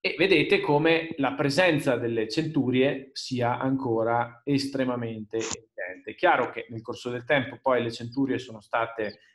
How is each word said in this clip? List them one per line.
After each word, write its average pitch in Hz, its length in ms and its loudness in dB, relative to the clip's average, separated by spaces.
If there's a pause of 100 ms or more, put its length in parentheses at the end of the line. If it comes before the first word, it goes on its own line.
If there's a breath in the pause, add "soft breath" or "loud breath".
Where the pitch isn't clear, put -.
e - 160 -4
vedete 175 440 4
come 160 560 2
la 135 180 0
presenza 143 600 2
delle 117 320 -2
centurie 131 840 0
sia 120 460 -2
ancora 120 880 -2
estremamente 123 920 -2
evidente. 101 760 -8
È - 20 -12
chiaro 147 360 2
che 113 180 -10
nel 113 140 -10
corso 120 280 -8
del 120 140 -8
tempo 135 360 0
poi 123 220 2
le 117 80 -2
centurie 123 480 -2
sono 110 220 -12
state 113 580 -4 (160 soft breath)